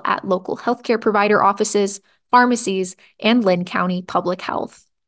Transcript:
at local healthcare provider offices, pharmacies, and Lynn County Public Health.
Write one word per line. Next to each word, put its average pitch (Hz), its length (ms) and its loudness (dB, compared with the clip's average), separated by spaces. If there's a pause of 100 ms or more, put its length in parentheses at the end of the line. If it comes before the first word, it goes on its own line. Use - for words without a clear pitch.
at - 220 -4
local 185 300 -4
healthcare 233 440 -2
provider 208 400 2
offices, 202 600 0 (280)
pharmacies, 233 680 2 (240)
and 226 240 2
Lynn 180 220 2
County 180 380 -2
Public 180 380 -4
Health. - 440 -8 (220)